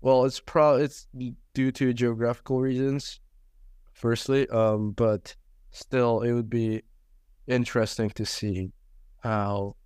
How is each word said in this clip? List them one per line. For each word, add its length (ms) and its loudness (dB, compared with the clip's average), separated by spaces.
Well, 220 4
it's 160 -2
pro-, 360 4
it's 300 -2
due 180 2
to 200 0
geographical 680 0
reasons, 600 -2
firstly, 560 0
um, 440 0
but 420 0
still, 500 0
it 120 0
would 180 -2
be 320 -2
interesting 640 0
to 140 -6
see 480 -6
how 680 -4